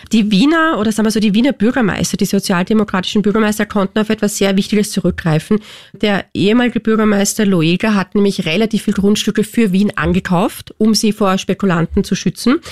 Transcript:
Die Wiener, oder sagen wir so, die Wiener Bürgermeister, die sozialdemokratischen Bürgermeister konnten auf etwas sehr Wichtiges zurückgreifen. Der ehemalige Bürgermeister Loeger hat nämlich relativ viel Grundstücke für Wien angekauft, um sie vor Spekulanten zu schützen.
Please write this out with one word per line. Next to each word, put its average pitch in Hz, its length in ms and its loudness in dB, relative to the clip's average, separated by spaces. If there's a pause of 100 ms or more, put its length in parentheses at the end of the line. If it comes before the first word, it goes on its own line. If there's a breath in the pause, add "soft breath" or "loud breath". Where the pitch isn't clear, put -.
(120)
Die 214 180 2
Wiener, 311 480 2
oder 214 140 0
sagen 214 140 0
wir 220 40 2
so, 214 100 0
die 208 120 2
Wiener 240 200 2
Bürgermeister, 220 640 -2
die 214 100 0
sozialdemokratischen 196 960 0
Bürgermeister 214 420 0
konnten 202 340 -2
auf 214 120 0
etwas 208 260 -2
sehr 196 200 0
Wichtiges 202 340 0
zurückgreifen. 185 680 -2 (340 loud breath)
Der 202 400 -2
ehemalige 233 460 0
Bürgermeister 214 680 0
Loeger 185 480 2
hat 190 200 -2
nämlich 202 300 0
relativ 202 380 0
viel 208 120 -2
Grundstücke 202 500 0
für 220 280 0
Wien 196 240 0
angekauft, 180 800 -2
um 220 180 2
sie 214 180 0
vor 196 260 0
Spekulanten 185 680 -2
zu - 100 -2
schützen. 233 440 0 (140)